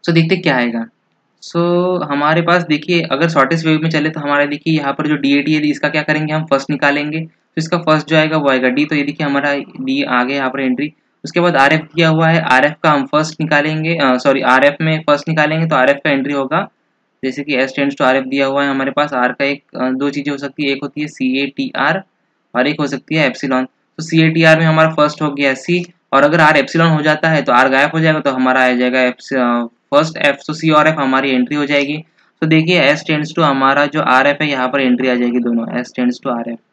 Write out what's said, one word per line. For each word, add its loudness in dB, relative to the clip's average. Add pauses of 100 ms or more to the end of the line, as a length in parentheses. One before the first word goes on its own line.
So 0
देखते 2
क्या -2
आएगा। -2 (560)
So -4 (420)
हमारे 0
पास 2
देखिए, -2
अगर -2
shortest 0
वे 2
में -2
चले -2
तो -10
हमारे 0
देखिए -2
यहाँ -2
पर -4
जो 0
डीएटी 0
है 0
इसका -2
क्या -2
करेंगे, -2
हम -2
First -2
निकालेंगे। -2
तो -16
इसका -4
फर्स्ट 0
जो 2
आएगा 2
वो 0
आएगा 2
डी, 0
तो -4
ये 0
देखिए -4
हमारा -2 (260)
डी -2
आ 0
गया -4
यहाँ -2
पर -6
एंट्री। -2 (320)
उसके -2
बाद 2
आरएफ़ 4
दिया 0
हुआ 2
है, 2
आरएफ़ 2
का 2
हम 0
first -2
निकालेंगे, -2
अ, 2
sorry, 2
आरएफ़ 2
में 0
first 0
निकालेंगे 0
तो 0
आरएफ़ 2
का -4
entry -2
होगा। -2 (540)
जैसे -6
कि -2
S 0
tends -2
to -4
आरएफ़ 2
दिया -2
हुआ 0
है 0
हमारे -2
पास, -2
R 0
का -4
एक, -4 (140)
अ, -2
दो -2
चीज़ें -6
हो -6
सकती -8
है, 0
एक -2
होती -10
है -4
सीएटीआर -4 (520)
और 0
एक -4
हो 0
सकती -6
है 2
Epsilon। -2
तो -14
सीएटीआर 4
में 2
हमारा 4
first 0
हो 0
गया 0
सी, -4 (200)
और 4
अगर 4
R 6
Epsilon 2
हो 2
जाता 0
है 2
तो 0
R 4
गायब 2
हो 0
जाएगा, 2
तो 0
हमारा 2
आ 2
जाएगा 0
एप्स-, -2
अ, 0
फर्स्ट -2
एफ। 0
तो -8
सी -2
और 4
F 0
हमारी 0
entry 0
हो -2
जाएगी। -2 (360)
तो 0
देखिए 4
S -4 (100)
tends -2
to 2
हमारा 2
जो -4
आरएफ़ 2
है -2
यहाँ -2
पर -2
एंट्री 2
आ 0
जाएगी 0
दोनों, -2
S -6 (120)
tends -2
to -4
आरएफ़। -10 (120)